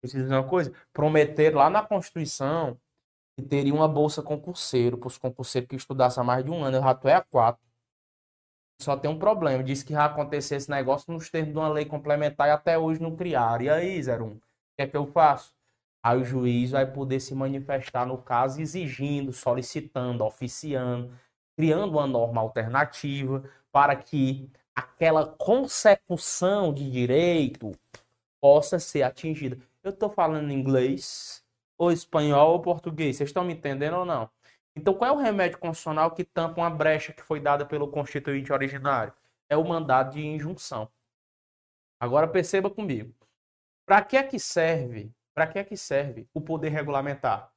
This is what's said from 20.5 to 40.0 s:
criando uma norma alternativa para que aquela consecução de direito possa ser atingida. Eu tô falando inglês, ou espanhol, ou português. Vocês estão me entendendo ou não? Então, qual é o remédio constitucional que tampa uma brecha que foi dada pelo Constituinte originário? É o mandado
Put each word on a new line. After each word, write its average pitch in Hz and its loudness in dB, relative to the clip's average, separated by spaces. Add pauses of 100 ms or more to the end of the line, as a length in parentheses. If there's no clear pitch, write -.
criando 160 2
uma 143 0
norma 117 0
alternativa 135 -4 (260)
para 143 4
que 135 -2 (260)
aquela 156 2
consecução 202 2
de 139 -6
direito 127 2 (680)
possa 151 6
ser 151 -2
atingida. 131 -4 (240)
Eu 196 -6
tô 208 -4
falando 156 0
inglês, 135 -2 (340)
ou 170 4
espanhol, 151 4
ou 175 2
português. 160 -2
Vocês 143 -4
estão 180 -2
me 175 -4
entendendo 147 -4
ou 180 -2
não? 139 -4 (440)
Então, 190 0
qual 240 0
é - 4
o 294 2
remédio 202 0
constitucional 160 0
que 165 -8
tampa 165 -4
uma 170 0
brecha 156 0
que - -20
foi 151 -4
dada 143 2
pelo 147 -4
Constituinte 139 -4
originário? 135 -2 (360)
É 147 2
o 160 2
mandado 135 2